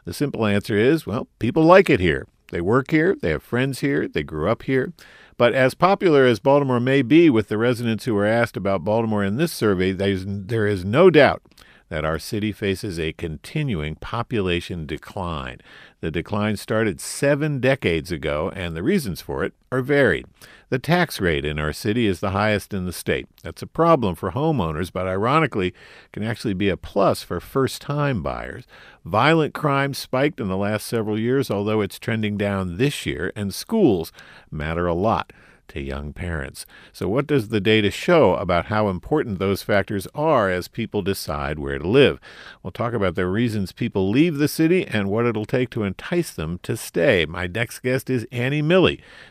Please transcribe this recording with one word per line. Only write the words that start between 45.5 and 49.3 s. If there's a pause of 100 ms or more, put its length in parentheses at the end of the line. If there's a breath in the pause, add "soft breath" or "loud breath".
to
entice
them
to
stay.
My
next
guest
is
Annie
Milley, (280 loud breath)